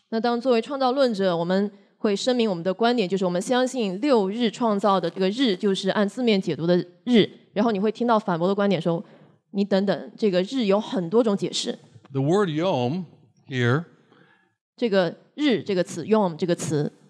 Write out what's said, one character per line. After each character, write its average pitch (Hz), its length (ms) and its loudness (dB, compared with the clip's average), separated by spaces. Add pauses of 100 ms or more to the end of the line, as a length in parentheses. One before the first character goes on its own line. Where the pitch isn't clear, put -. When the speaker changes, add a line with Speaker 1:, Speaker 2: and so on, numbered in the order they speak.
Speaker 1:
那 226 100 -4
当 240 220 -2
作 254 120 2
为 226 100 2
创 269 180 -8
造 262 100 2
论 254 240 2
者， 185 220 0
我 170 80 -2
们 196 260 0 (280)
会 208 180 0
声 254 180 -2
明 226 140 2
我 190 60 -2
们 170 100 -6
的 185 100 0
观 233 220 0
点， 196 120 0
就 190 80 0
是 185 80 -2
我 180 60 0
们 175 100 -2
相 247 280 0
信 208 320 -4
六 233 280 2
日 226 220 0
创 214 300 -2
造 196 180 2
的 170 100 -2
这 185 120 -8
个 190 100 2
日 233 240 0
就 196 200 0
是 190 160 -2
按 202 180 0
字 254 140 -8
面 220 180 2
解 170 160 -4
读 151 100 -4
的 175 100 4 (280)
日。 233 240 4 (240)
然 202 120 0
后 233 60 2
你 202 80 -2
会 208 140 0
听 233 140 -4
到 233 120 4
反 185 180 -2
驳 170 120 0
的 202 60 0
观 202 140 0
点 175 140 0
说 170 220 -2 (480)
，“你 196 100 -2
等 196 240 0
等， 175 300 -4
这 214 140 0
个 180 120 2
日 247 220 -4
有 196 160 2
很 185 280 -4
多 220 140 4
种 208 140 0
解 180 160 -4
释。” - 260 -6 (360)
Speaker 2:
The 135 60 -2
word 180 280 2
yom 156 580 -2 (420)
here, 131 380 0 (880)
Speaker 1:
这 240 120 0
个 190 280 0 (180)
日 247 300 0
这 202 100 -4
个 175 80 2
词， 170 220 -10
yom 185 320 2
这 175 100 -4
个 170 80 0
词， 151 380 -2 (180)